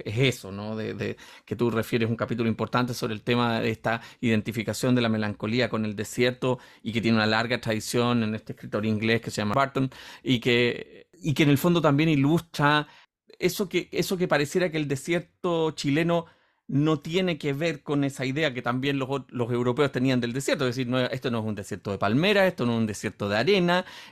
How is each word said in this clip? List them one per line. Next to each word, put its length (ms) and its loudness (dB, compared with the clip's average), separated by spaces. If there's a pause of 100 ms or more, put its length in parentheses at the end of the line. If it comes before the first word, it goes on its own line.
es 340 0
eso, 140 -14
¿no? 260 -8
De, 180 -6
de 240 -6 (260)
que 100 -6
tú 160 0
refieres 380 0
un 80 0
capítulo 320 -2
importante 460 -2
sobre 180 -4
el 100 -8
tema 380 2
de 100 0
esta 300 -2 (200)
identificación 760 0
de 80 4
la 80 2
melancolía 580 0
con 160 -2
el 100 -4
desierto 640 -2 (240)
y 100 -6
que 100 -2
tiene 160 4
una 80 4
larga 340 0
tradición 640 0
en 120 -2
este 200 -10
escritor 320 -6
inglés 340 2
que 100 -8
se 120 -4
llama 120 0
Barton 360 0 (320)
y 180 2
que, 720 0
y 220 -2
que 80 4
en 80 6
el 80 6
fondo 240 2
también 260 4
ilustra 800 2 (500)
eso 300 -2
que, 240 -4
eso 240 -2
que 120 0
pareciera 420 0
que 80 -4
el 100 -4
desierto 840 -2
chileno 520 0 (440)
no 320 2
tiene 360 -2
que 160 -4
ver 300 -4
con 200 0
esa 220 -2
idea 300 -2
que 80 -8
también 360 -2
los 120 -4
ot-, 180 -4
los 240 -2
europeos 400 2
tenían 280 2
del 120 -2
desierto. 340 0
Es 80 -2
decir, 140 -4
no, 120 0
esto 300 -2
no 100 -2
es 40 -4
un 100 -4
desierto 360 -8
de 80 -4
palmeras, 500 4
esto 160 -2
no 80 0
es 60 0
un 80 2
desierto 420 -4
de 80 0
arena, 480 2 (280)